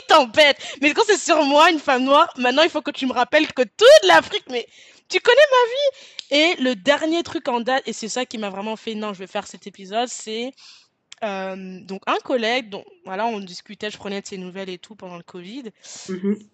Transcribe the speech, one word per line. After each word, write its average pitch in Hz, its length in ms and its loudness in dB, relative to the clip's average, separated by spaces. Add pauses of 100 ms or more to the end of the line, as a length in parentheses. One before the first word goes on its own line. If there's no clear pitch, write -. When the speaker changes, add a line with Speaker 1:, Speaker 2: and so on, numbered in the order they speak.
Speaker 1:
t'embête ? 285 500 4 (240)
Mais 294 120 2
quand 392 120 2
c'est 403 140 2
sur 320 240 2
moi, 294 260 6
une 320 100 0
femme 254 240 0
noire, 285 340 4
maintenant, 254 260 2
il 339 60 2
faut 302 120 -4
que 285 100 -6
tu - 140 -6
me 254 80 -2
rappelles 285 400 0
que - 80 -2
toute 427 460 6
l'Afrique, 349 420 2
mais 247 180 -6 (400)
tu 370 120 -4
connais 480 180 2
ma 508 340 4
vie. 539 300 -2 (300)
Et 311 320 2
le 254 120 0
dernier 294 480 -2
truc - 240 -10
en 240 120 -2
date, 247 280 -2
et 233 60 -6
c'est 214 160 -12
ça 254 160 -6
qui 247 120 -12
m'a 208 120 -8
vraiment 202 260 -8
fait, 220 200 -12
non, 214 180 -8
je 180 60 -16
vais 190 80 -14
faire 202 180 -8
cet - 220 -20
épisode, 202 400 -8
c'est, 233 440 -10 (720)
euh, 190 580 -10
donc 190 260 -14
un 294 160 0
collègue, 240 460 -4
dont, 190 140 -14 (220)
voilà, 190 220 -6
on 220 120 -6
discutait, 196 520 -14
je - 60 -18
prenais 196 240 -10
de - 60 -20
ses 202 100 -12
nouvelles 185 320 -12
et 180 100 -14
tout - 160 -20
pendant 180 220 -16
le 175 60 -18
covid. 196 400 -16 (460)
Speaker 2:
Mhm. 190 300 -4 (140)